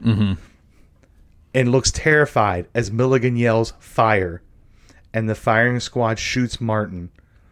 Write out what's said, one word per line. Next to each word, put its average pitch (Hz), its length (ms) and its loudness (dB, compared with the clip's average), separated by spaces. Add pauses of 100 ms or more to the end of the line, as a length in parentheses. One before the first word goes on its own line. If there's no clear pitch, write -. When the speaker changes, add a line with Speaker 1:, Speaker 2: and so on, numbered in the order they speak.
Speaker 1:
Mm-hmm. 101 300 2 (1200)
Speaker 2:
and 127 180 2
looks 127 200 2
terrified 113 840 2
as 110 180 -2
Milligan 127 440 2
yells, 113 440 0
"Fire!" 98 600 0 (720)
and 110 140 -2
the 107 80 -2
firing 120 440 0
squad 113 400 -2
shoots - 420 -4
Martin. 107 480 -4 (420)